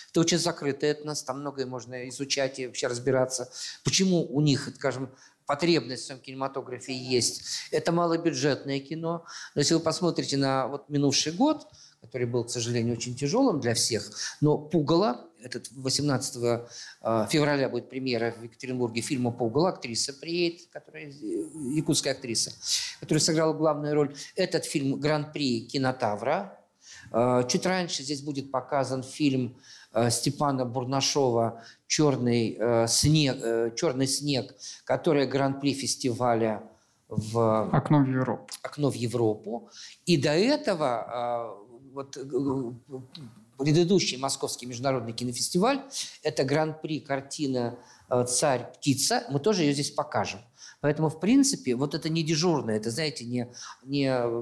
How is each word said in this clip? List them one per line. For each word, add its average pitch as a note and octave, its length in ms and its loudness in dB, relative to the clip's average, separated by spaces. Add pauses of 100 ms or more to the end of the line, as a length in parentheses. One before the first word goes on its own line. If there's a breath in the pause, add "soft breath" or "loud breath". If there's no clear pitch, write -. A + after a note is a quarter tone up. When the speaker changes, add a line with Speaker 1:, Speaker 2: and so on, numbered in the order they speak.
(120)
Speaker 1:
Это E3+ 80 2
очень E3 180 4
закрытый D3+ 520 0
этнос, D3+ 340 -4
там C3 160 -6
многое C3+ 260 -6
можно B2+ 440 -10
изучать C3+ 500 -2
и B2+ 80 -6
вообще A#2 200 -4
разбираться. B2+ 600 0 (340 loud breath)
Почему F3+ 460 4
у C#3 120 2
них, D3 340 4
скажем, C3 340 -4 (380 soft breath)
потребность C#3 560 0
в - 20 -12
своем B2+ 160 -14
кинематографе C3+ 720 -8
есть. B2 480 0 (300 loud breath)
Это E3 200 0
малобюджетное D3+ 880 2
кино. E3 460 -6 (300 loud breath)
Но C#3+ 60 2
если C#3+ 120 4
вы E3 60 4
посмотрите D#3 580 0
на C3+ 300 2
вот C#3 220 -8
минувший C#3+ 440 2
год, D4 340 2 (340 soft breath)
который B2 260 -4
был, A#2+ 160 0
к A#2 60 -8
сожалению, A#2+ 460 0
очень A#2 200 -6
тяжелым E3 460 2
для A#2 120 2
всех, - 380 -2 (300 loud breath)
но D3 160 4
"Пугало", E3+ 680 2 (160)
этот B2 300 -12
восемнадцатого B2 1000 0 (600 loud breath)
февраля D3 400 2
будет A#2+ 200 -4
премьера A#2+ 500 -2
в A2+ 40 -14
Екатеринбурге A#2+ 580 -4
фильма B2 300 0
"Пугало", B2+ 380 2
актриса C3 440 -6
приедет, E3+ 580 -4
которая, D3+ 360 -16
э, C#3 60 -14 (600)
якутская D3 380 2
актриса, - 380 -4 (500 loud breath)
которая D#3 200 2
сыграла D#3+ 320 2
главную D3 420 0
роль. C#3+ 200 2 (200 loud breath)
Этот F3+ 300 0
фильм C#3 340 0
гран-при C#3+ 680 0
Кинотавра. C3 920 -2 (520 loud breath)
Э, B2 380 4
чуть F#3 160 0
раньше F3+ 380 -2
здесь C#3 180 -6
будет C#3 300 -6
показан C3 520 -2
фильм, C3 520 0 (380 loud breath)
э, A#2+ 160 4
Степана C3+ 560 0
Бурнашова B2 1000 0 (240 loud breath)
"Черный, A#2+ 720 2
э, A#2 280 4
снег", C#3+ 540 4
э, A#2 340 0
"Черный C3+ 320 0
снег", C3+ 460 -2 (320 loud breath)
который C#3+ 400 2
гран-при C3+ 480 0
фестиваля A2+ 880 0 (440 soft breath)
в A2 640 2
Speaker 2:
"Окно D3 320 4
в C3 60 4
Европу". B2+ 380 -2 (140)
Speaker 1:
"Окно C#3+ 300 -2
в G#2 40 -6
Европу". A#2 720 -2 (360 loud breath)
И E3 120 4
до D3 140 2
этого, B2 1300 0
э, G#2 40 -20 (300)
вот, C#3 240 -10
э, C3+ 60 -10 (1400)
предыдущий E3 580 4
Московский C3+ 480 -4
международный B2 480 -2
кинофестиваль, F3+ 680 0 (400 loud breath)
это D#3 200 0
гран-при D#3 580 0
картина, C3+ 760 -2 (320 loud breath)
э, B2 160 4
"Царь B2+ 500 0
птица", - 540 0
мы C#3 100 -2
тоже G3 240 2
ее C#3+ 100 4
здесь C#3+ 180 -2
покажем. G#2 480 -4 (420 loud breath)
Поэтому, D3+ 280 2
в D#3 100 -8
принципе, G#3 560 4
вот C#3+ 180 -2
это D#3+ 160 -4
не D#3+ 140 0
дежурное, D3 540 2
это, A2 120 -2
знаете, C#3 360 -4
не, A#2+ 220 -4 (380 loud breath)
не, C#3 240 0 (320)